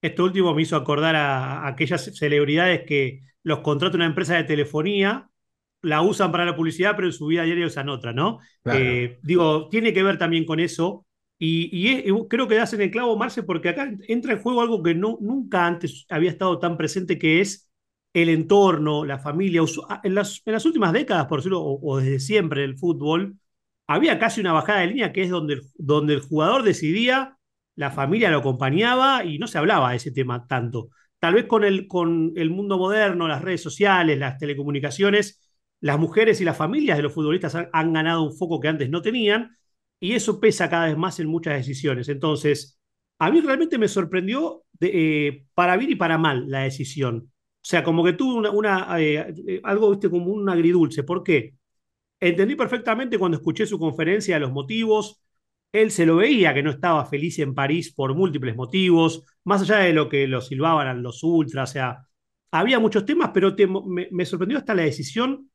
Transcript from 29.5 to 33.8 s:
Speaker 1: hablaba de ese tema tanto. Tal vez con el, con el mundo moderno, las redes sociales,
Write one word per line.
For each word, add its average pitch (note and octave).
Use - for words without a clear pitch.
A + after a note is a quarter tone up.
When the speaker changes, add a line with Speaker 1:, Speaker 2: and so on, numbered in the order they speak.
Speaker 1:
hablaba D3+
de B2
ese B2
tema B2
tanto. A#2+
Tal E3+
vez A3
con G#3+
el, G3
con E3
el D#3+
mundo F#3+
moderno, F#3
las D3
redes F3+
sociales, F3